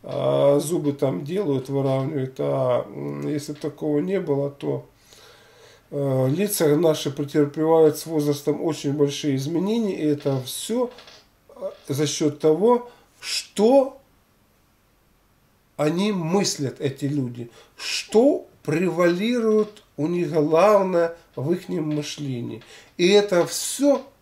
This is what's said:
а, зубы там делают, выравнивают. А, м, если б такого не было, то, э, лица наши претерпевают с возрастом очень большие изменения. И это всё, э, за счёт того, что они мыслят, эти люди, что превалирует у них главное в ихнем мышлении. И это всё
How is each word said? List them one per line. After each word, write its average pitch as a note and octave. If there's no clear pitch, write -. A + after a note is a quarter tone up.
а, C#3
зубы D3
там C#3
делают, C#3+
выравнивают. C3+
А, C3+
м, C#3+
если D3
б C#3+
такого D3+
не F#3
было, C#3+
то, C#3
э, C3+
лица E3
наши D#3
претерпевают D3+
с -
возрастом D3
очень D3
большие C#3+
изменения. F#3
И -
это C#3+
всё, A#3+
э, F#3+
за C#3+
счёт D3
того, G#3+
что C4
они E3+
мыслят, E3+
эти C#3+
люди, B2
что -
превалирует F#3+
у D3
них E3+
главное E3+
в C3+
ихнем E3+
мышлении. B2
И F3+
это G3
всё -